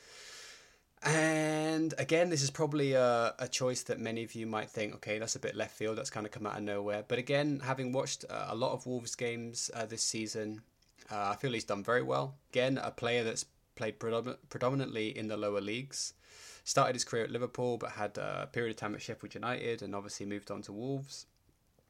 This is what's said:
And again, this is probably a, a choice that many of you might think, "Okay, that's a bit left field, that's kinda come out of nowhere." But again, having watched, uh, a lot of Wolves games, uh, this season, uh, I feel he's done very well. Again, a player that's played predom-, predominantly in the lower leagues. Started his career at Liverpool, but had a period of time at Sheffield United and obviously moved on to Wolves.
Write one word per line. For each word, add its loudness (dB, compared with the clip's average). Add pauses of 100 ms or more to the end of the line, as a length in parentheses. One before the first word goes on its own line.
(1040)
And 4
again, 4
this 2
is 2
probably 2
a, 8
a -2
choice 0
that -2
many -2
of -10
you -4
might -2
think, -2
"Okay, -2
that's -2
a -6
bit -2
left -2
field, 0
that's -4
kinda -4
come -8
out -2
of -4
nowhere." 0
But 2
again, 2
having -2
watched, 0
uh, -2
a -2
lot 2
of -4
Wolves -4
games, -4
uh, -2
this -4
season, -2 (460)
uh, 0
I 0
feel 0
he's 0
done -2
very 4
well. 0 (160)
Again, 4
a -2
player 2
that's -2 (300)
played -4
predom-, 0 (100)
predominantly 0
in -4
the -2
lower 2
leagues. -4 (500)
Started 4
his 0
career 0
at -2
Liverpool, 0
but -6
had -4
a -4
period -2
of -6
time -4
at -10
Sheffield -10
United -2
and -6
obviously -6
moved -6
on -4
to -12
Wolves. -6 (640)